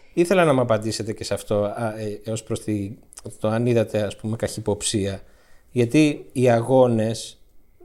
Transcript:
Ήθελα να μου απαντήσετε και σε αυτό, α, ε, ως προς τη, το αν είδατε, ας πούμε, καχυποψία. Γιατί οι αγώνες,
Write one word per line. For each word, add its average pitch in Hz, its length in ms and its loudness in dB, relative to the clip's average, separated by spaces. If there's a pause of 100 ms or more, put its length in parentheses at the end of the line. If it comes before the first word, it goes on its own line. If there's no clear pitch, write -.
(140)
Ήθελα 175 300 4
να 151 100 6
μου 131 80 4
απαντήσετε 110 520 -2
και 110 100 -12
σε 104 100 -6
αυτό, 104 300 0
α, 110 300 -4 (320)
ε, 110 60 -6
ως 110 120 -6
προς 110 200 -6
τη, 104 340 -4 (420)
το - 80 -2
αν 113 180 0
είδατε, 110 360 0
ας 98 140 -4
πούμε, 110 200 -6
καχυποψία. 101 840 -4 (520)
Γιατί 147 600 2
οι 127 180 2
αγώνες, 117 920 2 (440)